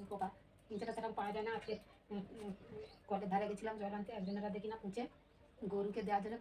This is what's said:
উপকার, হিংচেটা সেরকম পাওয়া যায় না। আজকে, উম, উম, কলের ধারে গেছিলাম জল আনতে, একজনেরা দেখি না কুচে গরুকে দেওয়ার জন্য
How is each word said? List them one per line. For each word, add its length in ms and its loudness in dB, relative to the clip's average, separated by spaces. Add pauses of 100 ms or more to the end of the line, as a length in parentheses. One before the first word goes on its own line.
উপকার, 260 0 (380)
হিংচেটা 260 0
সেরকম 240 0
পাওয়া 160 2
যায় 120 2
না। 100 4
আজকে, 160 -2 (380)
উম, 120 0 (160)
উম, 120 -2 (580)
কলের 220 4
ধারে 180 6
গেছিলাম 320 0
জল 160 2
আনতে, 220 -2
একজনেরা 360 0
দেখি 180 -2
না 100 -4
কুচে 200 -2 (680)
গরুকে 340 2
দেওয়ার 160 6
জন্য 180 0